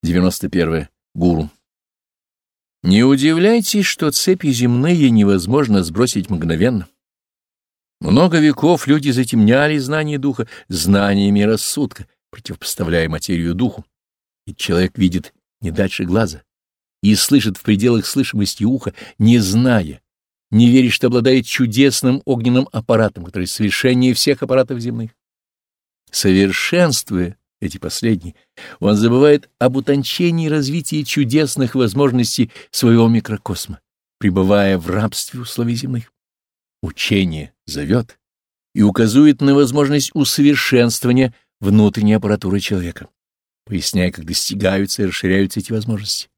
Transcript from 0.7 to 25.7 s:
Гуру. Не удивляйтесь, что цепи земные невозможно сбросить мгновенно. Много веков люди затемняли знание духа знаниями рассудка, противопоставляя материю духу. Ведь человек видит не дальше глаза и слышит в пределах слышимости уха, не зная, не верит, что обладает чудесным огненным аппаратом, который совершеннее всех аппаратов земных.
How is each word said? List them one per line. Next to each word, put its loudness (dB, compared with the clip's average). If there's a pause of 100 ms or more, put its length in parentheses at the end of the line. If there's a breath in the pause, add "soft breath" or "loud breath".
Гуру. 0 (1300)
Не 4
удивляйтесь, 2
что -4
цепи -2
земные 2
невозможно 2
сбросить -2
мгновенно. -2 (1120)
Много 2
веков 2
люди 2
затемняли 2
знание -4
духа -4 (180 loud breath)
знаниями 0
рассудка, -4 (220)
противопоставляя -6
материю -4
духу. -4 (600)
Ведь -16
человек -2
видит -2 (280)
не -6
дальше -4
глаза -4 (580)
и 2
слышит 0
в -20
пределах 0
слышимости -4
уха, -4 (240 loud breath)
не 4
зная, 0 (480)
не 6
верит, 4
что -2
обладает 2
чудесным 0
огненным 0
аппаратом, -2
который -8
совершеннее 0
всех -2
аппаратов -2
земных. -8 (1000)